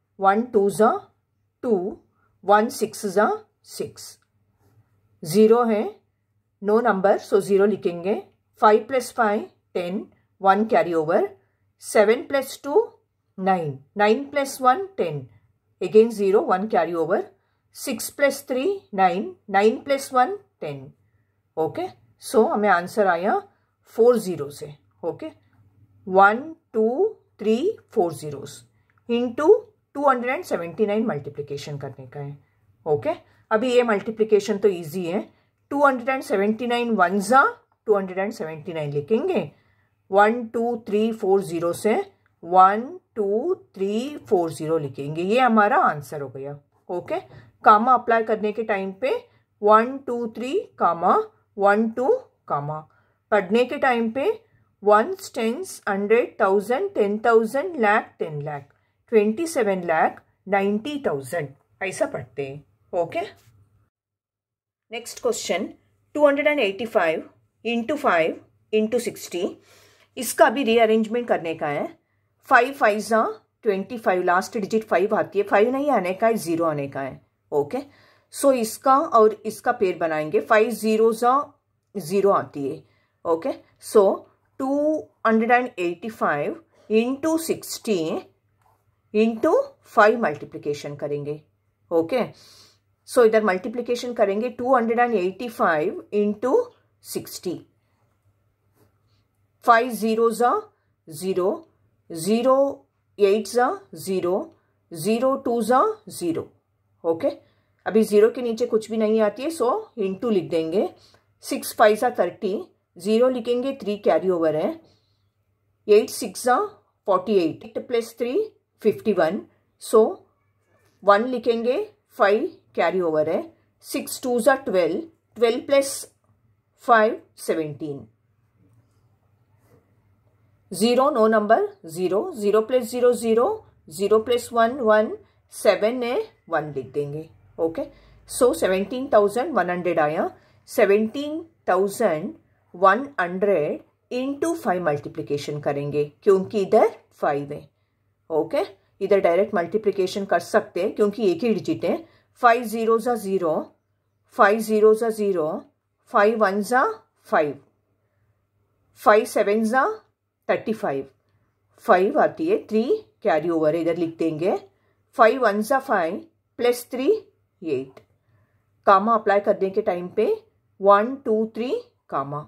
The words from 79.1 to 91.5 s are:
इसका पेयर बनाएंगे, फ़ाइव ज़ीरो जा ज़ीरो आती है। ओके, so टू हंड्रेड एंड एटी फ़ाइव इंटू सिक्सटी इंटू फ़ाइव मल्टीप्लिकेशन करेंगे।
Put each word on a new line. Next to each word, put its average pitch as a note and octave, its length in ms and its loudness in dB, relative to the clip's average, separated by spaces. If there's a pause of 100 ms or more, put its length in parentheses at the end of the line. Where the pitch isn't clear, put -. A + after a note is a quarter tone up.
इसका A3+ 260 -4
पेयर F#3 260 -2
बनाएंगे, D#3+ 420 -2
फ़ाइव A3 300 2
ज़ीरो A3 440 0
जा A#3+ 220 2 (580)
ज़ीरो F#3+ 360 0
आती C#3+ 380 -2
है। D#3 140 -10 (420)
ओके, E3 280 -2 (320)
so G3+ 220 6 (540)
टू D4 360 0 (300)
हंड्रेड A3+ 240 2
एंड B3 180 2 (100)
एटी F3 320 -6
फ़ाइव F3 520 -4 (280)
इंटू C4+ 480 0
सिक्सटी G3+ 600 -6 (1160)
इंटू A3+ 380 2 (320)
फ़ाइव A#3 380 4
मल्टीप्लिकेशन D3 760 -8
करेंगे। D3 440 -8 (500)